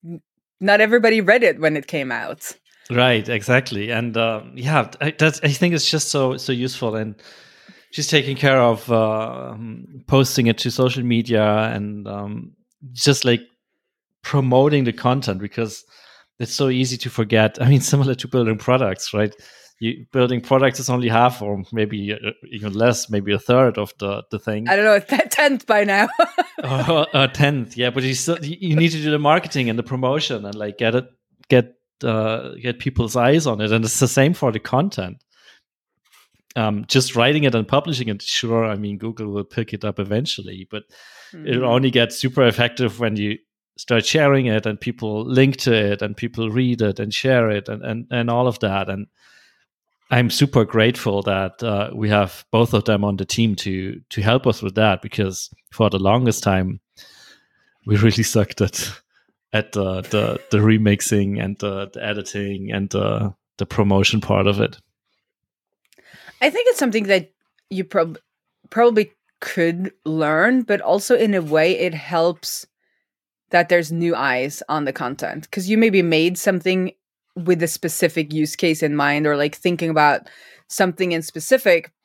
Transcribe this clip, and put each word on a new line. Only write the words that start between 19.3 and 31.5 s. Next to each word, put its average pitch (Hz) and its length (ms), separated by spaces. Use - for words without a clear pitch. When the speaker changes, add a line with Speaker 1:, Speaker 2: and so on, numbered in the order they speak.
Speaker 2:
You, 117 300
building 123 300
products 131 380
is 123 100
only 127 200
half 120 320
or 101 300
maybe, 104 420
uh, 107 180
even 104 220
less, 113 360
maybe 101 240
a 98 60
third 123 380
of 104 220
the, 101 320
the 107 80
thing. 107 280
Speaker 1:
I 190 80
don't 202 100
know, 214 100
<laughs> 202 220
a 320 120
tenth 277 380
by 208 180
now. 202 280
<laughs> - 40
Speaker 2:
Or 139 520
a 135 160
tenth, 143 480
yeah. 123 120
But 127 140
you 131 100
still, 165 300
you, 151 160
you 170 160
need 165 140
to 156 120
do 151 100
the 151 80
marketing 147 500
and 113 100
the 120 40
promotion 131 640
and, 101 100
like, 104 220
get 113 160
it, 127 120
get, 120 280